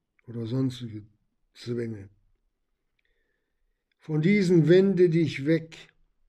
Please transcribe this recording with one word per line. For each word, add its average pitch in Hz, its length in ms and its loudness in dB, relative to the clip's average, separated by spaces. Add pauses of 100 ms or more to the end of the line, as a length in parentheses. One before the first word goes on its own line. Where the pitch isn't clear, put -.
(260)
oder 117 180 -12
sonstige 120 640 -8 (480)
Zwänge. 113 560 -10 (1900)
Von 156 220 -6
diesen 180 480 4
wende 180 400 4
dich 143 380 -2
weg. 160 420 -4 (400)